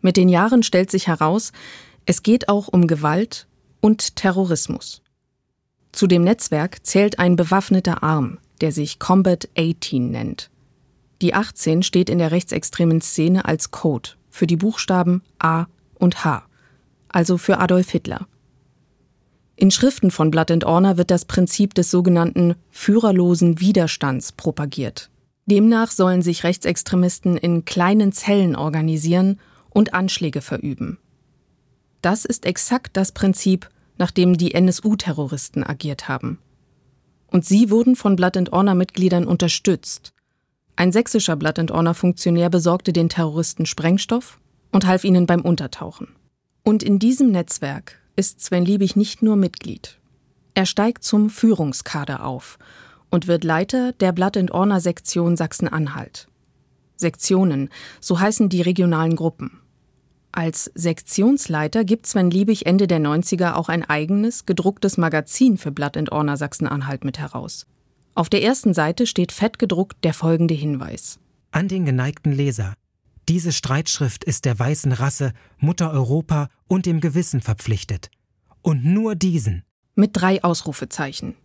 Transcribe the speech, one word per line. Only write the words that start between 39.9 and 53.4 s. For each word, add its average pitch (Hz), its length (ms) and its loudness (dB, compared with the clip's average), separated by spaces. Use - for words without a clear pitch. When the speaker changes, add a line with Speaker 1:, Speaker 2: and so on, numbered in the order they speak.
Speaker 1:
Ein 180 160 2
sächsischer 196 460 0
Blood 156 240 -2
and 165 100 0
Honor-Funktionär 170 800 2
besorgte 175 420 0
den 165 180 2
Terroristen 160 540 -4
Sprengstoff 190 760 -2
und 190 140 4
half 185 180 2
ihnen 180 220 4
beim 175 160 2
Untertauchen. - 680 -4
Und 214 180 2
in 202 160 2
diesem 254 320 2
Netzwerk 160 680 -6
ist - 240 -4
Sven 180 240 -2
Liebig 196 320 0
nicht 208 260 0
nur 214 140 2
Mitglied. - 640 -6
Er 190 120 2
steigt 214 380 -2
zum 214 260 2
Führungskader 151 920 -2
auf 131 340 -10
und 180 200 -2
wird 170 160 0